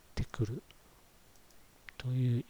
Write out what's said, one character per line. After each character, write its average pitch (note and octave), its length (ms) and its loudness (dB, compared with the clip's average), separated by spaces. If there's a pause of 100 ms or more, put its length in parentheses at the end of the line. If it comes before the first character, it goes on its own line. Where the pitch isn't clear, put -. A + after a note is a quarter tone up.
(140)
て - 120 0
く - 200 -2
る B2 160 -6 (1400)
と B2+ 120 -6
い B2+ 300 4
う - 100 -6